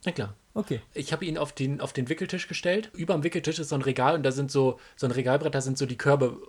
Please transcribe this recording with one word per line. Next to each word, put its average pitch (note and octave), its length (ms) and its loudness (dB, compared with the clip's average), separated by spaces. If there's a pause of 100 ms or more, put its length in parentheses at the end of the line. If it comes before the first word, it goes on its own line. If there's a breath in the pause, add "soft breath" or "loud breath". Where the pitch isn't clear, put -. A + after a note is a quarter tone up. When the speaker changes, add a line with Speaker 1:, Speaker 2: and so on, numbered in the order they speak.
Speaker 1:
na F3 80 -2
klar. G#2 220 -6 (200)
Speaker 2:
Okay. D3+ 260 -2 (120)
Speaker 1:
Ich D3 200 -6
hab D#3 100 -2
ihn D#3+ 160 -2
auf D3 140 -2
den, C#3 280 -2
auf - 120 -6
den B2+ 160 -2
Wickeltisch F3+ 400 -4
gestellt. F3+ 460 0
Überm E3 280 0
Wickeltisch D#3+ 380 -2
ist D3 80 -6
so D3+ 80 -2
ein C3 60 0
Regal C3+ 340 4
und C#3+ 80 0
da C3+ 80 4
sind C3+ 180 -2
so, C3 300 2 (160 loud breath)
so C3+ 100 0
ein A#2+ 60 2
Regalbrett, C3+ 420 2
da C#3 60 0
sind C3 180 -2
so C#3 80 0
die B2 100 -4
Körbe C3 400 4 (120)